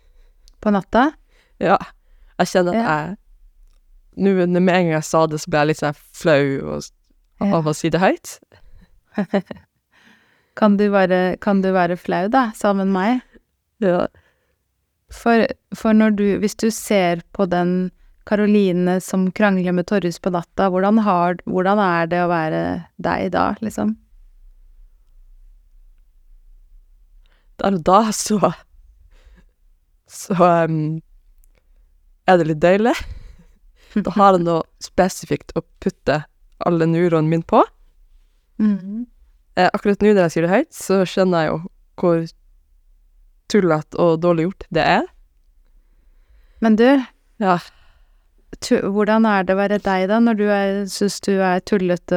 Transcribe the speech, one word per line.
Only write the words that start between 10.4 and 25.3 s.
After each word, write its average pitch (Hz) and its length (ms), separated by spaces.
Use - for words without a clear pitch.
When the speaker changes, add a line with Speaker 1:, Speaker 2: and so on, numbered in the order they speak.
Speaker 1:
Kan 208 220
du 208 100
være, 185 500
kan 196 220
du 190 100
være 180 280
flau, 180 300
da, 247 240
sammen 196 380
med 202 300
meg? - 20
Speaker 2:
Ja. 180 260
Speaker 1:
For, 233 360
for 220 180
når 214 240
du, 196 220
hvis 196 180
du 220 140
ser 180 500
på 202 120
den 180 440
Karoline 190 760
som 185 280
krangler 185 440
med 180 120
Torjus 180 320
på 185 140
natta, 180 380
hvordan 196 320
har, 180 420
hvordan 185 340
er 170 280
det 175 180
å 175 40
være 165 340
deg 180 340
da, 92 280
liksom? 214 360